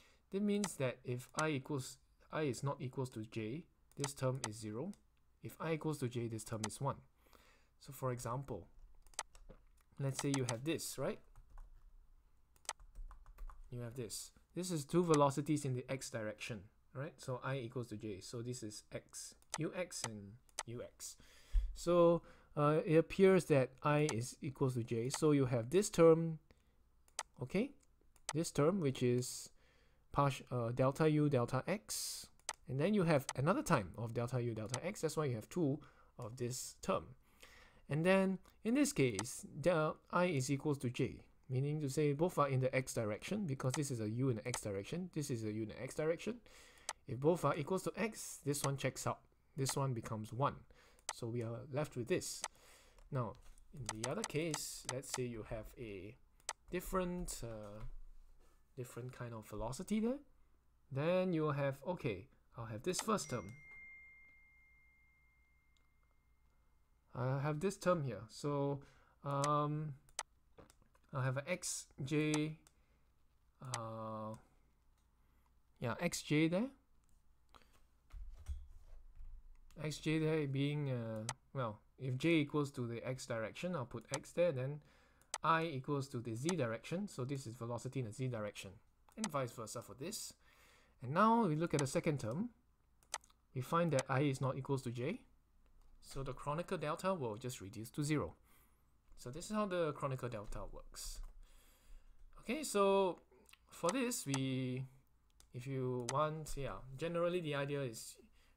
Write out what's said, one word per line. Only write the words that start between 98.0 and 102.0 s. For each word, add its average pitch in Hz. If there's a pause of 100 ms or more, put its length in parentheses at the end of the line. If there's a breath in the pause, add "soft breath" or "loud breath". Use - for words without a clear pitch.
zero. 143 (800 soft breath)
So -
this 156
is 214
how 214
the 175
Kronecker 131
delta 107 (100)
works. - (1200 soft breath)